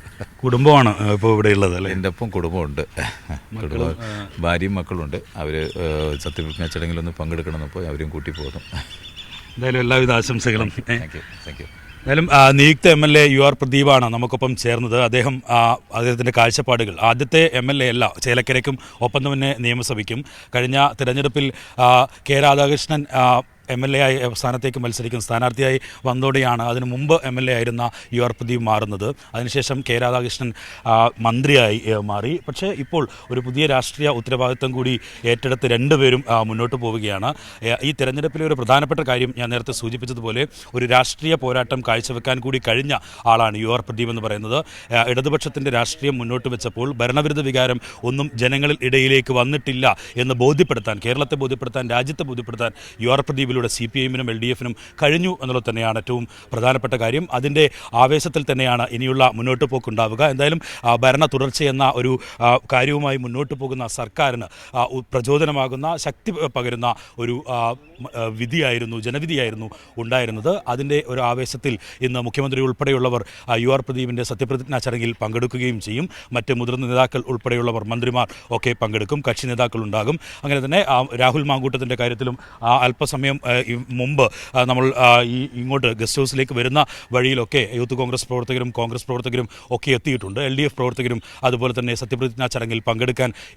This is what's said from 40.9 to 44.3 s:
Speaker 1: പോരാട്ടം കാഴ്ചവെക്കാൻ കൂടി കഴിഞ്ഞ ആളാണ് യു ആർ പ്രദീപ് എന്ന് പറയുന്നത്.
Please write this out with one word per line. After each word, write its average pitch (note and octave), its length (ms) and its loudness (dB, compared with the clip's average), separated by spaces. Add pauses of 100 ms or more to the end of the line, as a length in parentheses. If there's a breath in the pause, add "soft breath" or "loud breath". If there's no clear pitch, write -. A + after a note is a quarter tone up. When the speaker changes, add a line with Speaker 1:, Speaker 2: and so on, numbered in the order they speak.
Speaker 1:
പോരാട്ടം B2+ 540 -2
കാഴ്ചവെക്കാൻ A#2+ 520 -2
കൂടി C3 280 -2
കഴിഞ്ഞ C3 300 0 (280 loud breath)
ആളാണ് A2+ 320 4
യു A2 160 -2
ആർ B2 60 0
പ്രദീപ് A#2 300 -4
എന്ന് A#2 120 -6
പറയുന്നത്. A2 420 -4 (300 loud breath)